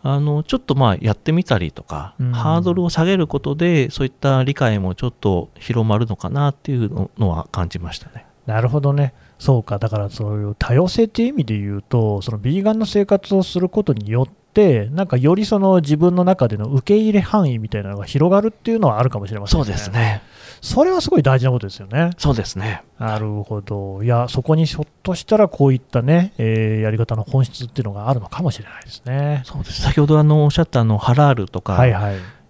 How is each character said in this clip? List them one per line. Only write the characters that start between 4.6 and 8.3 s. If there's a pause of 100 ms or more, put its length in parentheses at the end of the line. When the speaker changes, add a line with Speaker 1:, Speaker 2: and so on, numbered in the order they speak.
Speaker 1:
も
ち
ょ
っ
と (100)
広
ま
る
の
か
な
っ
て
い (100)
う
の、
の
は
感
じ
ま
し
た
ね。 (200)